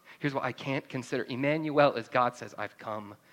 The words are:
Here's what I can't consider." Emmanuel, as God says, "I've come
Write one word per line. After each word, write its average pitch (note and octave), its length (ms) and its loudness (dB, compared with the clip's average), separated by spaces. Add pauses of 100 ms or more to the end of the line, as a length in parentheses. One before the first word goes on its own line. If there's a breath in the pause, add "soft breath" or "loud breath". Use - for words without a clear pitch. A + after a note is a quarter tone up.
(180 loud breath)
Here's C#3+ 160 -2
what C3+ 100 -2
I B2+ 80 -2
can't - 380 -4
consider." B2+ 400 -4
Emmanuel, C#3+ 640 4
as A2+ 160 -4
God B2 260 2
says, G#2+ 220 -12
"I've G#2 220 -8
come G#2 360 -8 (180 loud breath)